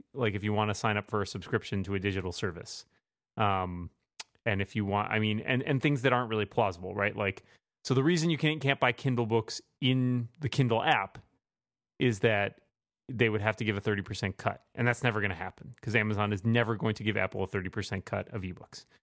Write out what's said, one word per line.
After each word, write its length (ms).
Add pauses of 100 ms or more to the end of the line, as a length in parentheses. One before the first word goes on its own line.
(140)
like, 220
if 80
you 100
wanna 220
sign 200
up 100
for 180
a 40
subscription 580
to 100
a 40
digital 320
service. 540 (500)
Um, 540 (560)
and 160
if 140
you 100
want, 260
I 60
mean, 220
and, 240
and 180
things 220
that 100
aren't 160
really 160
plausible, 480
right? 220
Like, 260 (420)
so 120
the 80
reason 260
you 80
can't, 240
can't 180
buy 120
Kindle 340
books 340 (220)
in 460 (120)
the 100
Kindle 340
app 340 (800)
is 220
that 400 (500)
they 180
would 140
have 160
to 80
give 100
a 60
thirty 200
percent 360
cut. 260 (120)
And 120
that's 160
never 160
gonna 160
happen, 460
'cause 120
Amazon 380
is 140
never 300
going 200
to 80
give 140
Apple 260
a 40
thirty 220
percent 360
cut 280
of 100
ebooks. 420 (180)